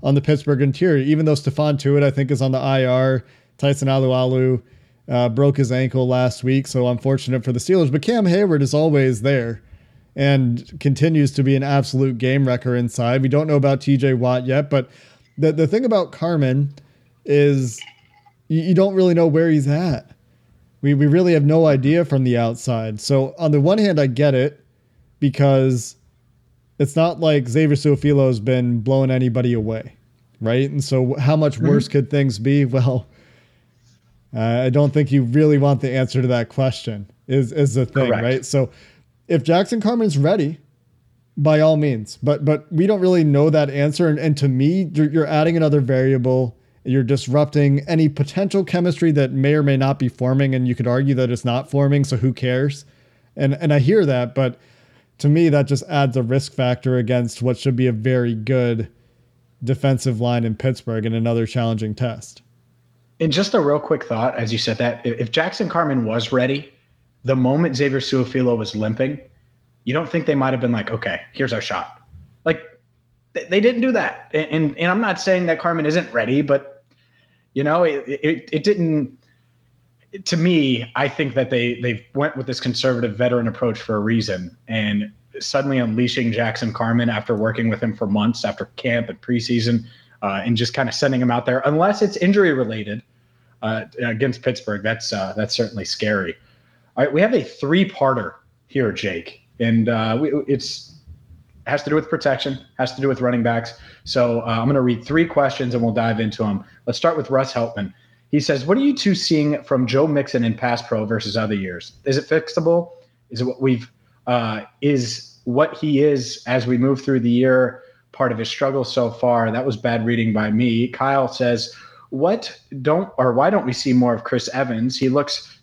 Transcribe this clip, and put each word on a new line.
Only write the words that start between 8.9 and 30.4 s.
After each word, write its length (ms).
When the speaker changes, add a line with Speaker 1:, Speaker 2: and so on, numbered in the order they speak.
Speaker 1:
there 400
and 680
continues 520
to 100
be 140
an 60
absolute 560
game 280
wrecker 300
inside. 460
We 60
don't 180
know 100
about 240
T 160
J 160
Watt 320
yet, 240
but 220
the, 140
the 140
thing 200
about 260
Carman 600
is 560
y-, 60
you 180
don't 200
really 200
know 120
where 240
he's 180
at. 420
We, 120
we 120
really 260
have 120
no 220
idea 380
from 200
the 120
outside. 640
So 380
on 120
the 100
one 180
hand, 200
I 80
get 280
it, 300
because 760
it's 160
not 240
like 300
Xavier 280
Su'a-Filo 500
has 140
been 400
blowing 300
anybody 420
away, 440